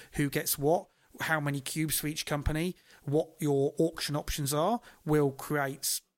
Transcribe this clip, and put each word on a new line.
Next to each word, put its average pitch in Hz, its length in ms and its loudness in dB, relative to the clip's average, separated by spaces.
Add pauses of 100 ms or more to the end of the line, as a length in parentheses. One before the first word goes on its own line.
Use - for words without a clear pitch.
(120)
who 143 180 0
gets - 280 -2
what, 160 280 2 (340)
how 160 200 -2
many 143 200 -2
cubes 156 400 -2
for 151 60 -4
each 156 180 -4
company, 156 500 -2 (300)
what 156 240 2 (100)
your 143 380 2
auction 165 400 0
options 147 380 -2
are, 196 260 2 (240)
will 147 280 4
create 143 680 -4 (180)